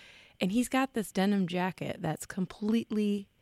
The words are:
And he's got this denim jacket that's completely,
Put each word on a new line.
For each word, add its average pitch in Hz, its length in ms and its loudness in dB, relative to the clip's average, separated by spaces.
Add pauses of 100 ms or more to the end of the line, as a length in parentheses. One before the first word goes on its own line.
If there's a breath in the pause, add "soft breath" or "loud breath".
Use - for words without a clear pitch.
(400 loud breath)
And 185 120 0
he's 240 180 0
got 269 240 2
this 214 180 -4
denim 196 360 4
jacket 180 520 -2
that's 160 260 -4
completely, 208 1040 -2 (140)